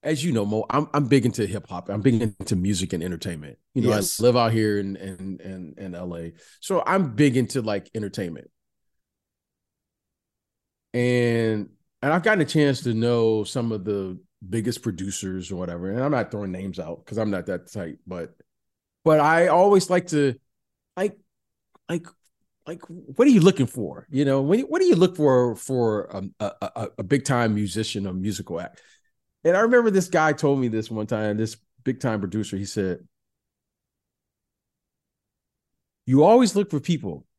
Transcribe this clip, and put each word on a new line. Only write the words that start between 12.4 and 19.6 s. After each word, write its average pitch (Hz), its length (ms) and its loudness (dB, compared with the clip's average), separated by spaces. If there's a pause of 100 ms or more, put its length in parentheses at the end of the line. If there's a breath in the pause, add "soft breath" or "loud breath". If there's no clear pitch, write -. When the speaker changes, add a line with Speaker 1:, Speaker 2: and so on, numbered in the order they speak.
Speaker 1:
a 139 40 4
chance 143 360 2
to 120 120 -2
know 113 500 2
some 117 280 -4
of 98 140 -6
the 98 340 -4 (280)
biggest 113 340 -4
producers 95 680 -8
or 92 60 -8
whatever. 87 340 -8
And 120 100 -4
I'm 143 100 0
not 120 200 -2
throwing 104 200 -6
names 92 280 -10
out 85 260 -12
'cause 104 120 -8
I'm 110 120 -2
not 92 180 -4
that 90 240 -8
type, 85 360 -12
but, 87 280 -12 (680)
but 156 160 6
I 165 280 4
always 185 420 6